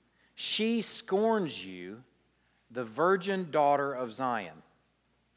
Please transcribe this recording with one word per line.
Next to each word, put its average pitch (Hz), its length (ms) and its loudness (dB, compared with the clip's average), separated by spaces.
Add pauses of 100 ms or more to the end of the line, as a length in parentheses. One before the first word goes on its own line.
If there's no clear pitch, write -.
(340)
she 226 480 -2
scorns 190 840 0
you, 95 400 -12 (680)
the 120 120 -6
virgin 180 680 0
daughter 143 420 4
of 123 200 -6
Zion. 104 500 -4 (720)